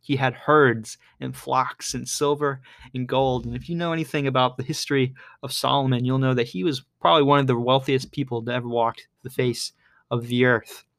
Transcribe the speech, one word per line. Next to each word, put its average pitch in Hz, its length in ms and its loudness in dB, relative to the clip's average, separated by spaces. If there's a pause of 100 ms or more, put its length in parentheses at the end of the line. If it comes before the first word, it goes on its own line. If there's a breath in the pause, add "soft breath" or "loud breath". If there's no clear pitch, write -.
He 139 160 -2
had 131 180 0
herds 131 640 2 (220 soft breath)
and 131 160 -10
flocks - 580 -4
and 127 140 -8
silver 143 540 -2 (320 loud breath)
and 127 120 -4
gold. 127 400 0
And 120 80 -8
if 127 140 -10
you 170 80 -4
know 170 160 -2
anything 156 340 -2
about 127 300 2
the 139 60 -6
history 135 520 0 (280 loud breath)
of 131 100 -8
Solomon, 131 520 0
you'll 131 140 0
know 131 160 2
that 123 140 0
he 180 160 -6
was 143 200 -2 (160)
probably 160 240 4
one 143 140 4
of 139 80 2
the 123 120 2
wealthiest 131 520 0
people 127 340 -6
to 120 80 -4
ever 123 160 -4
walk 117 280 0 (260)
the 127 80 -14
face - 420 -2 (380 soft breath)
of 120 160 -2
the 123 200 2
earth. - 380 0 (140)